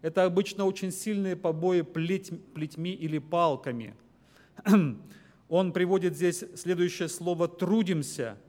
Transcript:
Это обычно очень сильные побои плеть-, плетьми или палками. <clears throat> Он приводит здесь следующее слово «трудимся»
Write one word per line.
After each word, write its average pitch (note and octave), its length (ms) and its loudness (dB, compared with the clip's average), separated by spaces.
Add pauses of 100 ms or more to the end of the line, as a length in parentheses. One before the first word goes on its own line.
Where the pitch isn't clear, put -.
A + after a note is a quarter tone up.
Это E3 240 2
обычно F#3+ 400 0
очень F#3+ 260 0
сильные F#3+ 460 -2
побои E3+ 460 2
плеть-, E3+ 500 -2 (220)
плетьми D#3+ 380 -6
или D#3 260 -4
палками. C#3 760 0 (680)
<clears throat> G3+ 100 6 (720)
Он F3 240 2
приводит F3+ 440 2
здесь F3 280 0 (120)
следующее F3 520 -2
слово E3+ 380 -2
«трудимся» E3+ 920 -2 (100)